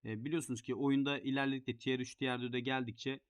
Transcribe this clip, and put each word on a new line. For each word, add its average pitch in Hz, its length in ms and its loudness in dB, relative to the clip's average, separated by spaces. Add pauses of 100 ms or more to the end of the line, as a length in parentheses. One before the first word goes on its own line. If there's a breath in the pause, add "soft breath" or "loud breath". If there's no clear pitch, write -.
e, 110 200 -4
biliyorsunuz 143 380 -2
ki 127 120 -2
oyunda 139 440 4
ilerledikçe 135 580 0
Tier 127 220 0
üç, 127 160 -4
Tier 127 280 0
dörde 123 180 -2
geldikçe 131 680 -2